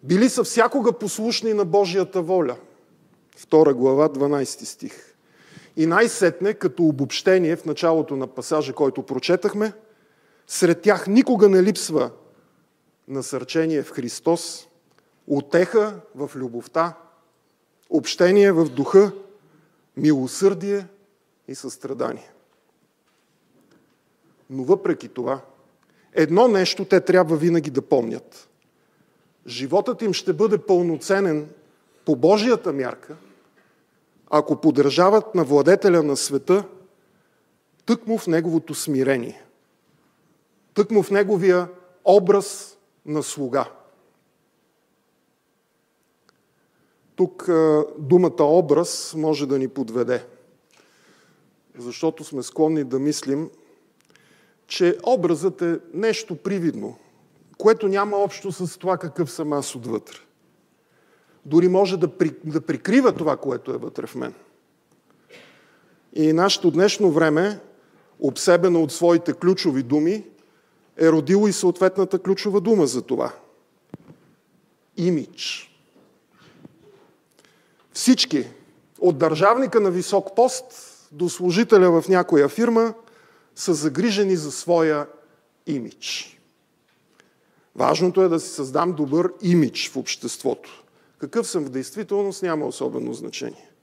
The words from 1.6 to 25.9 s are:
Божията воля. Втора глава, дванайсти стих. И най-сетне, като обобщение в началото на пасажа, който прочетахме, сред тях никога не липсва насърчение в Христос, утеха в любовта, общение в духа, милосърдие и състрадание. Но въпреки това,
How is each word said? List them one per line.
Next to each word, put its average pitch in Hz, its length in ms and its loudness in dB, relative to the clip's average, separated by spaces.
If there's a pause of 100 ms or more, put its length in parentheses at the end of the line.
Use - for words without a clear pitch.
Божията 190 580 0
воля. 170 340 -2 (800)
Втора 156 380 4
глава, 135 340 2
дванайсти 139 580 -4
стих. - 480 -18 (640)
И 160 100 0
най-сетне, 196 680 2
като 175 280 -4
обобщение 160 760 2
в 165 80 -18
началото 156 520 -2
на 131 100 -6
пасажа, 143 460 -6
който 135 300 -2
прочетахме, 190 720 -2 (720)
сред 170 360 0
тях 202 240 2
никога 214 420 4
не 185 140 6
липсва 170 480 0 (1000)
насърчение 139 760 -4
в - 80 -10
Христос, - 760 -4 (580)
утеха 185 760 0 (140)
в 135 220 -10
любовта, 131 580 -6 (960)
общение 185 640 2
в 165 160 2
духа, 190 440 4 (840)
милосърдие 175 880 0 (640)
и 131 60 -14
състрадание. 127 800 -10 (2250)
Но 131 140 -8
въпреки 190 440 0
това, 127 320 -6 (720)